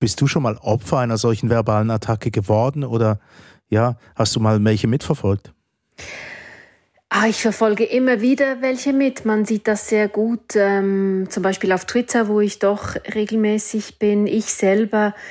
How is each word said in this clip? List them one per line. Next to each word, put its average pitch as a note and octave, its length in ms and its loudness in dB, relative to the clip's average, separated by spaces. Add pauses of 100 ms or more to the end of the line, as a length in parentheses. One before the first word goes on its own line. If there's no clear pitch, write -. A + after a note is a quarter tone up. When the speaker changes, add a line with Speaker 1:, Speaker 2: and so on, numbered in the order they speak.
Speaker 1:
bist - 220 0
du C#3+ 40 6
schon C#3+ 160 0
mal A2 140 -2
Opfer - 420 -2
einer A#2 200 0
solchen A#2 320 0
verbalen A2+ 400 2
Attacke A2 420 -2
geworden A2+ 500 0
oder, A2+ 380 0 (480)
ja, A#2+ 280 2 (200)
hast - 180 0
du A#2+ 60 -2
mal A2 240 4
welche A2 240 2
mitverfolgt? A2 640 -2 (1600)
Speaker 2:
Ah, G#3 180 2
ich A3 140 0
verfolge G#3+ 440 0
immer B3 360 2
wieder C4+ 400 0
welche C4 320 -2
mit. C4+ 320 0
Man G#3+ 220 0
sieht G#3+ 200 -2
das G#3+ 220 -2
sehr G#3+ 200 2
gut, A3 480 -2
ähm, G3 760 2
zum F#3 120 -6
Beispiel F#3+ 300 0
auf F3+ 140 -2
Twitter, A#3+ 420 0
wo G#3 120 2
ich G#3 180 0
doch G3+ 380 -2 (180)
regelmäßig G#3+ 840 -2
bin. G#3 280 2
Ich A3 200 -2
selber G#3 680 0 (160)